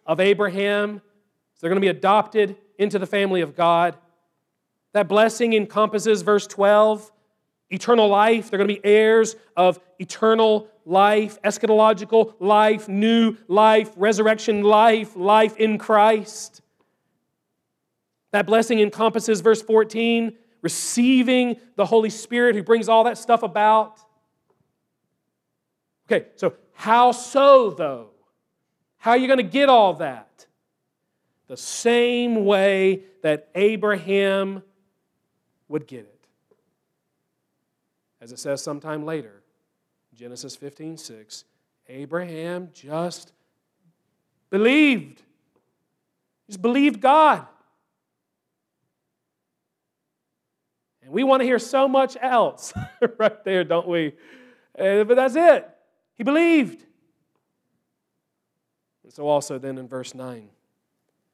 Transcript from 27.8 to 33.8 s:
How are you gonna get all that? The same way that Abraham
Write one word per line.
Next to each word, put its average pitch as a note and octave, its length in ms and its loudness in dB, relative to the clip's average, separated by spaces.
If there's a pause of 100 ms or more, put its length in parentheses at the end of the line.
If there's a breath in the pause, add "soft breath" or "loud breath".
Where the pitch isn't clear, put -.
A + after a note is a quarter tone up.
How A3+ 140 -2
are B3 60 4
you B3+ 100 0
gonna B3+ 160 2
get C4 260 0
all G#3 260 4
that? C3 500 -14 (1040)
The B2+ 100 -18
same A#3+ 880 -2
way F#3+ 580 2 (180)
that D3+ 340 -4
Abraham G3 1080 -2 (1040)